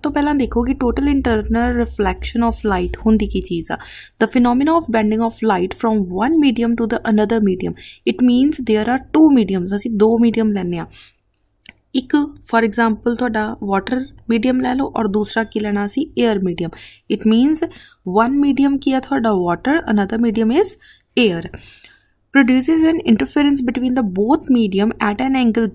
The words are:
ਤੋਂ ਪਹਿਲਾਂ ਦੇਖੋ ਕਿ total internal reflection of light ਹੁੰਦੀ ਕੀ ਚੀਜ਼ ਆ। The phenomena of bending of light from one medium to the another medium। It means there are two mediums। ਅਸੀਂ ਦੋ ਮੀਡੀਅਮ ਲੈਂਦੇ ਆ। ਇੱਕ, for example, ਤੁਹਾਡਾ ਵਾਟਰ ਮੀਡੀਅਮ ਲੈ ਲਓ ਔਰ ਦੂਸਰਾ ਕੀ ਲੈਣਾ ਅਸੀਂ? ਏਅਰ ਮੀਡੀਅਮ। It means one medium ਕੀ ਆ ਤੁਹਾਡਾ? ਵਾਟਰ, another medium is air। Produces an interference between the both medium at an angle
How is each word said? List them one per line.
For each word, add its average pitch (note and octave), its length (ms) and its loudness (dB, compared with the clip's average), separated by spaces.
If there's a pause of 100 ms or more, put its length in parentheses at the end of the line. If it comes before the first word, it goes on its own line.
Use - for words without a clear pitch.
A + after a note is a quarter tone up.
ਤੋਂ D4 80 -2
ਪਹਿਲਾਂ D4 320 0
ਦੇਖੋ A#3 200 -2
ਕਿ C4 120 -2 (100)
total C#4 300 0
internal A#3+ 640 0
reflection A3 680 -2
of A3+ 120 -6 (120)
light F3+ 320 -4
ਹੁੰਦੀ G#3+ 240 4
ਕੀ F#3+ 200 -4
ਚੀਜ਼ E3+ 220 -6
ਆ। E3 60 -6 (460)
The G#3+ 140 -4
phenomena B3+ 440 2
of A3 160 -8
bending A3 320 0
of - 140 -10 (100)
light F#3 280 -4
from G#3+ 240 0 (160)
one D#4 240 2
medium A#3 360 2
to A3+ 120 -2
the A3+ 160 -4
another G#3+ 340 2
medium। F3+ 320 -2 (360)
It A#3 180 -2
means C4 280 2 (120)
there G#3+ 240 2
are C4 80 -2 (160)
two D#4 180 8
mediums। F#3+ 400 0
ਅਸੀਂ G#3+ 220 -4
ਦੋ A3 220 4
ਮੀਡੀਅਮ A3+ 320 2
ਲੈਂਦੇ F3+ 260 -4
ਆ। D#3+ 80 -8 (1120)
ਇੱਕ, - 160 -6 (360)
for A3+ 140 2
example, A3+ 540 0
ਤੁਹਾਡਾ A3+ 240 -2 (200)
ਵਾਟਰ G3 360 -2 (300)
ਮੀਡੀਅਮ A#3+ 320 0
ਲੈ B3+ 140 -2
ਲਓ C4+ 220 -4
ਔਰ A3 180 0
ਦੂਸਰਾ G#3+ 280 -2
ਕੀ A3 160 -6
ਲੈਣਾ G#3 260 -2
ਅਸੀਂ? C4 200 -4 (120)
ਏਅਰ A#3 260 2
ਮੀਡੀਅਮ। E3+ 260 -4 (440)
It G#3 180 -4
means C#4 320 2 (540)
one A#3+ 260 2
medium C#4 380 2
ਕੀ C4+ 120 0
ਆ C4 140 0
ਤੁਹਾਡਾ? A#3+ 240 -2 (140)
ਵਾਟਰ, B3+ 360 0 (120)
another G#3 320 0
medium A3+ 340 0
is F#4+ 160 0 (480)
air। E3+ 260 0 (880)
Produces C4+ 540 4
an D#4+ 100 -2 (120)
interference C#4 580 0
between B3 280 -2
the B3 60 0 (140)
both C4+ 380 0
medium G#3 360 0 (160)
at G#3 180 -4
an C4+ 140 0
angle A3+ 340 0